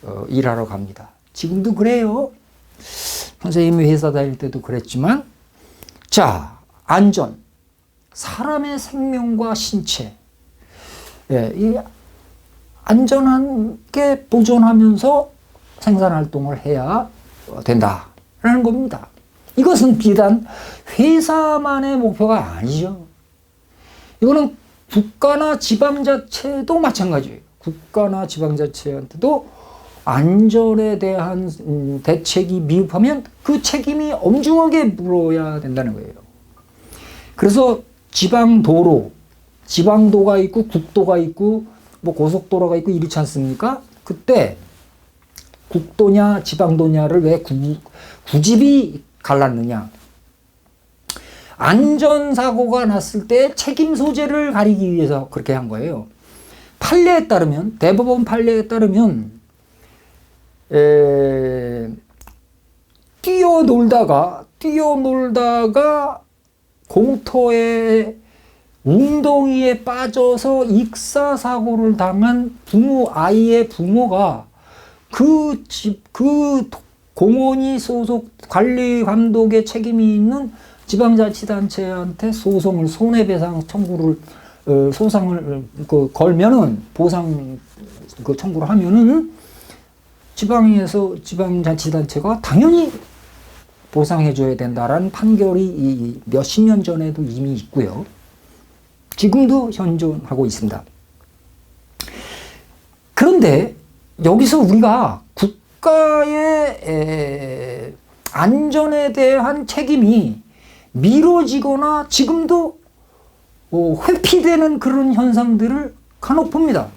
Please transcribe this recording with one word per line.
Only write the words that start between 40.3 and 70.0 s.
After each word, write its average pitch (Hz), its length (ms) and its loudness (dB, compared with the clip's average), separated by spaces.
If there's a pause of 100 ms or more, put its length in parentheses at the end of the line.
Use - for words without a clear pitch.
있고 208 300 -2
국도가 175 500 0
있고 202 460 -2 (380)
뭐 175 120 -4
고속도로가 175 600 -2
있고 170 160 -4
이렇지 160 260 -4
않습니까? 147 640 -4 (220)
그때 170 520 0 (1120)
국도냐 202 720 2
지방도냐를 160 800 2
왜 160 160 2
구-, 143 360 -4 (540)
구집이 226 720 2 (220)
갈랐느냐? 120 640 -2 (1700)
안전사고가 254 1300 2
났을 202 420 -4
때 269 300 2
책임 311 400 -2
소재를 285 560 -2
가리기 202 400 2
위해서 143 380 -2
그렇게 135 220 -6
한 127 160 -4
거예요. 113 380 -8 (720)
판례에 349 480 2
따르면, 170 520 -2
대법원 240 460 2
판례에 226 440 0
따르면, 202 720 0 (1300)
에... 135 1160 2 (1300)
뛰어놀다가, 240 1200 2 (140)
뛰어놀다가 262 1600 0 (680)
공터에 226 1300 0 (680)
웅덩이에 269 960 2
빠져서 247 840 -2